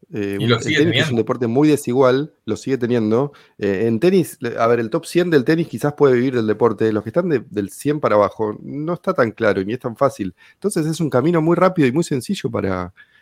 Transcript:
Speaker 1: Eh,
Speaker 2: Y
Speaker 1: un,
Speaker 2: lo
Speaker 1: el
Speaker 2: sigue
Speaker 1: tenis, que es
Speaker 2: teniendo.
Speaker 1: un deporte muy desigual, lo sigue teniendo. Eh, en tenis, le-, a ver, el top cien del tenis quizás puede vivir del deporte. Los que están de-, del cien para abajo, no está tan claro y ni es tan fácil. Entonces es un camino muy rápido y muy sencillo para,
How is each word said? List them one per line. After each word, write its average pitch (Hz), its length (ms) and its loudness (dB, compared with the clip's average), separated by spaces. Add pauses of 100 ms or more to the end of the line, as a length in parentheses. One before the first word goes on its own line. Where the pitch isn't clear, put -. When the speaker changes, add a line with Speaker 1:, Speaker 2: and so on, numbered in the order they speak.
(120)
Speaker 1:
Eh, 101 260 -4
Speaker 2:
Y 107 60 -2
Speaker 1:
un, 113 60 2
Speaker 2:
lo 113 60 4
Speaker 1:
el 110 60 -6
Speaker 2:
sigue 151 160 -4
Speaker 1:
tenis, 156 140 2
que 123 60 0
es 151 80 2
Speaker 2:
teniendo. 147 60 -4
Speaker 1:
un 117 40 -2
deporte 120 300 -2
muy 139 220 2
desigual, 135 640 2 (100)
lo 107 120 -4
sigue 131 220 -4
teniendo. 120 540 0 (260)
Eh, 101 280 0
en 113 140 0
tenis, 180 400 2
le-, 120 180 -6
a 117 80 2
ver, 120 140 4
el 113 100 -4
top 165 160 -4
cien 175 240 0
del 139 140 4
tenis 160 240 0
quizás 143 260 -4
puede 139 200 4
vivir 127 200 0
del 113 120 0
deporte. 110 460 0
Los 104 120 -2
que 117 60 -10
están 180 180 -2
de-, 139 200 0
del 101 220 -6
cien 147 300 -4
para 110 160 2
abajo, 107 460 0
no 151 320 -6
está 185 200 -4
tan 120 160 2
claro 101 300 0
y 95 40 -2
ni 104 80 -6
es 127 80 -6
tan 117 160 -8
fácil. 110 380 -2 (200)
Entonces 190 320 -4
es 160 140 -4
un 151 100 -2
camino 156 300 2
muy 165 160 2
rápido 180 320 2
y 117 40 0
muy 165 120 0
sencillo 147 460 -4
para, 95 420 -4 (300)